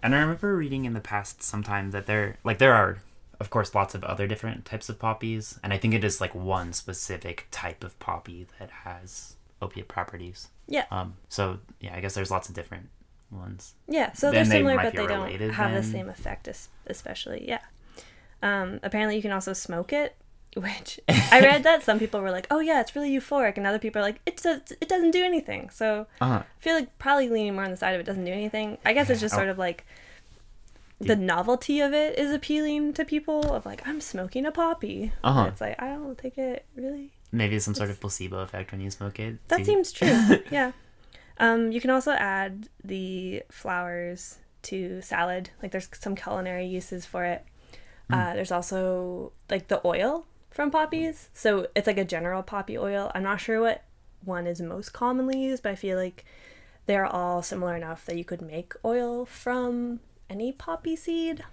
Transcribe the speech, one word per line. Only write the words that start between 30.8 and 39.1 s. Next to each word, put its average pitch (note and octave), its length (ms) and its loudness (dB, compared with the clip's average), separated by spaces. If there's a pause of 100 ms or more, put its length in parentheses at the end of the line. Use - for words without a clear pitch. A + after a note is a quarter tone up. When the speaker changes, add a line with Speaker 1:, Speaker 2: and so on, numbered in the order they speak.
Speaker 1:
Yeah. G#3 160 4
Speaker 2:
the G3+ 60 2
novelty G#3+ 580 2
of C#4+ 140 4
it D4+ 260 2
is C#4+ 140 2
appealing D4 600 0
to D#4 120 -2
people, D4+ 480 0
of, G#3+ 120 -2
like, G3+ 220 -10
"I'm D4 140 -6
smoking F#3+ 440 -4
a D#4 60 0
poppy." D4+ 640 0 (100)
Speaker 1:
Uh-huh. C3 180 6
Speaker 2:
And G2 120 4
it's G2 80 -8
like, G#2+ 200 -4
I B3+ 80 -4
don't C#4 300 -8
think B3+ 180 -8
it B3+ 280 -4 (100)
really C#4 360 -8 (220)
Speaker 1:
Maybe G#2+ 260 2
some G#2 140 -2
sort G2+ 160 -2
of - 60 -6
Speaker 2:
It's - 60 -20
Speaker 1:
placebo F#2+ 380 -6
effect F#2+ 340 -8
when G2 80 -8
you G2 100 -6
smoke G2+ 260 -8